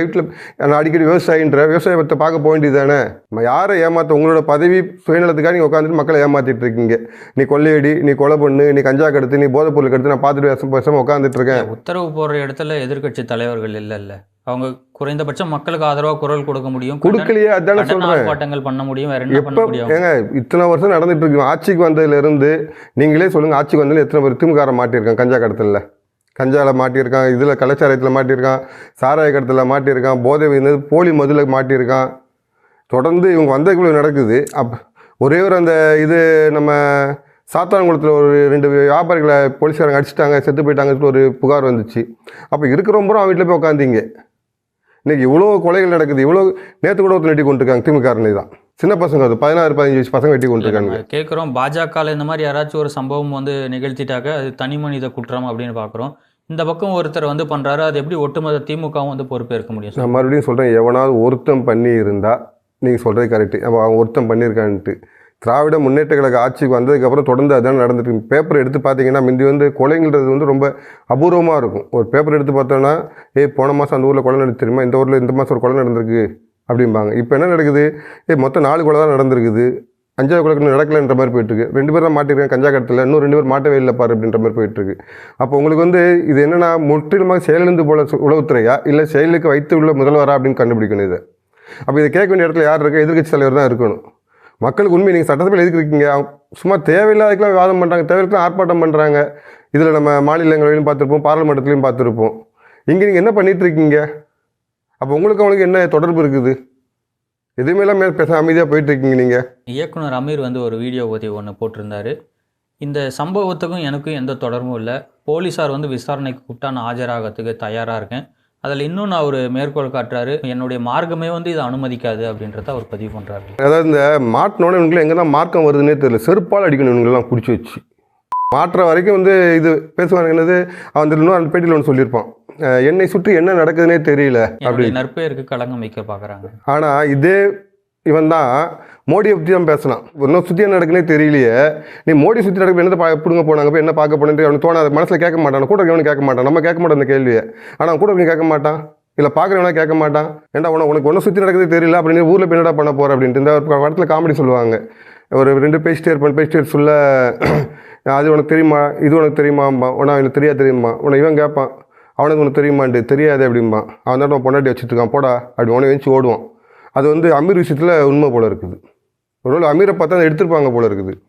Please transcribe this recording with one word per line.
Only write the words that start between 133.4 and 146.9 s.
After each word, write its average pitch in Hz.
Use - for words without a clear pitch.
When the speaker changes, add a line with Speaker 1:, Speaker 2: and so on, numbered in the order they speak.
Speaker 1:
நடக்குதுன்னே 165
தெரியல" 139
Speaker 2:
"என்னுடைய -
Speaker 1:
அப்படின்னு. 120
Speaker 2:
நற்பெயருக்கு 135
களங்கம் 123
வைக்க 110
பாக்குறாங்க." 101
Speaker 1:
ஆனா 143
இதே 165
இவன் 156
தான் 156
மோடியை 208
பத்தி 170
தான் 180
பேசினான். 139
இன்னும் 156
சுத்தி 175
என்ன 196
நடக்குன்னே 170
தெரியலையே, 147
நீ 156
மோடி 180
சுத்தி 190
நடக்க 180
என்னதை 185
பா-, 160
எப்படிங்க 170
போனாங்க, 151
போய் 156
என்ன 156
பார்க்க 151
போனேன்ட்டு 151
அவனுக்கு 147
தோணாது, 151
மனசுல 170
கேட்க 165
மாட்டான், 135
கூட 202
இருக்கவனு 165
கேட்க 143
மாட்டான், 127
நம்ம 151
கேட்க 165
மாட்டோம் 156